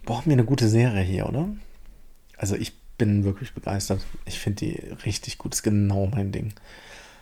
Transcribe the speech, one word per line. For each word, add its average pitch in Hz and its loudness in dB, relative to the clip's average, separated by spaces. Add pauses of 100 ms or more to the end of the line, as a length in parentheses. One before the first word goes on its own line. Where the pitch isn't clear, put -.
Brauchen 117 -2
wir 156 6
eine 123 8
gute 120 4
Serie 110 6
hier, 92 0
oder? 165 -2 (880)
Also 98 -2
ich - -6 (240)
bin 104 4
wirklich 98 -2
begeistert. 98 -2 (220)
Ich - -8
find 104 -4
die - -4 (300)
richtig - -6
gut. - -8
Ist - -4
genau 101 2
mein 98 -2
Ding. 110 -4 (680)